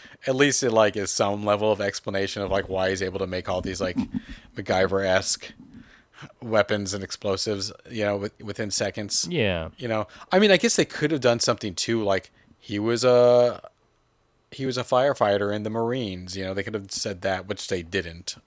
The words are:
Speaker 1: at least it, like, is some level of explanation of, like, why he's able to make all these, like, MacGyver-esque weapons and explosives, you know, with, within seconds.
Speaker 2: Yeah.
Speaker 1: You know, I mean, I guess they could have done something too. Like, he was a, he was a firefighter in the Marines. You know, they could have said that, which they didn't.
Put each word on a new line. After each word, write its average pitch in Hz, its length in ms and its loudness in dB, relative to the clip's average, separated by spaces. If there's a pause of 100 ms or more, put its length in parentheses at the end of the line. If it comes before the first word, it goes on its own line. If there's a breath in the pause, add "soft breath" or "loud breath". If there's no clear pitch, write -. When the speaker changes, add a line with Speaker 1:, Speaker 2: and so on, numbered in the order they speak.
(280 loud breath)
Speaker 1:
at 131 80 0
least 139 280 4
it, 120 80 2
like, 110 260 6
is 98 140 -2
some 104 340 0
level 104 260 2
of 101 100 0
explanation 98 600 -4
of, 95 100 -2
like, 95 160 0
why 92 220 0
he's 95 120 -2
able 92 180 -4
to 95 80 -2
make 92 200 -6
all 92 140 -2
these, 92 180 -6
like, 92 180 -4 (580 loud breath)
MacGyver-esque 95 1000 0 (880 loud breath)
weapons 104 520 0
and 98 100 -6
explosives, 101 680 -4 (180)
you 110 140 -4
know, 101 140 0
with, 104 260 -8
within 104 280 -6
seconds. 101 580 -2
Speaker 2:
Yeah. 95 480 0
Speaker 1:
You 123 100 -10
know, 110 200 -4 (240 loud breath)
I 185 80 4
mean, 208 120 6
I 185 60 6
guess - 180 2
they 170 100 4
could 151 260 -2
have 143 100 -2
done 117 180 4
something 107 360 0
too. 113 280 -2
Like, 98 280 0 (280 soft breath)
he 101 200 -6
was 117 260 0
a, 123 560 8 (880)
he 135 140 -8
was 123 120 -2
a 123 60 -4
firefighter 104 720 2
in 104 80 -4
the 107 60 -4
Marines. 107 680 -4
You 95 80 -6
know, 95 100 -6
they 98 100 -4
could 107 100 -8
have 101 180 -8
said 95 300 -6
that, 92 260 -2
which 104 220 -8
they 90 140 -2
didn't. 85 520 -6 (120)